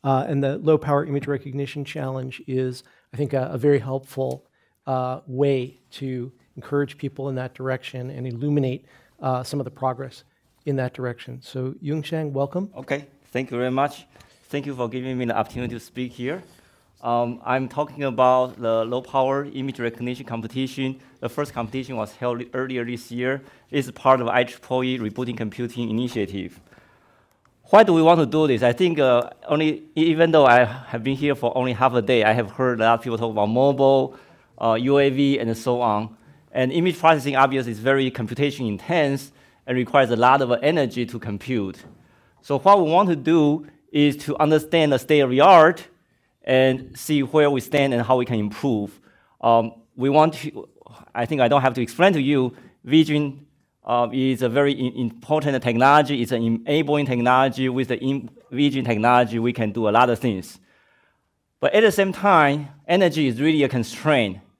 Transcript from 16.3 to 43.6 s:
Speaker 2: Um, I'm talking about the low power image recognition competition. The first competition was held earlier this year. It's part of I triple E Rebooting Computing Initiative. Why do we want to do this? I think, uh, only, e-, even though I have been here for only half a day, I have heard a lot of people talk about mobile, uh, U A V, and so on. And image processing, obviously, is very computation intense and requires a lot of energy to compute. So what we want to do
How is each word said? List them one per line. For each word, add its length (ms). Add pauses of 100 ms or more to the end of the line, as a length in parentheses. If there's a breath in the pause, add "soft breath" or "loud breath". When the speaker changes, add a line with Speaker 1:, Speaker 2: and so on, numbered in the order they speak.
Speaker 2:
Um, 420
I'm 240
talking 380
about 560
the 240
low 160
power 420
image 340
recognition 480
competition. 760 (180 soft breath)
The 80
first 260
competition 440
was 160
held 300 (100)
earlier 320
this 260
year. 300 (280 soft breath)
It's 220
part 300
of 80
I 160
triple 400
E 120
Rebooting 380
Computing 540
Initiative. 720 (1000 soft breath)
Why 200
do 80
we 100
want 200
to 40
do 220
this? 160
I 80
think, 280
uh, 320 (180)
only, 340 (140)
e-, 140
even 200
though 140
I 180
have 400
been 140
here 180
for 220
only 160
half 200
a 80
day, 220
I 80
have 200
heard 280
a 60
lot 140
of 40
people 140
talk 140
about 160
mobile, 680 (420 loud breath)
uh, 180
U 220
A 120
V, 300
and 180
so 240
on. 340 (380 soft breath)
And 180
image 260
processing, 380
obviously, 380
is 60
very 320
computation 540
intense 680 (340 soft breath)
and 80
requires 340
a 60
lot 260
of 120 (100)
energy 440
to 120
compute. 640 (580 soft breath)
So 180
what 220
we 80
want 200
to 80
do 500 (240 loud breath)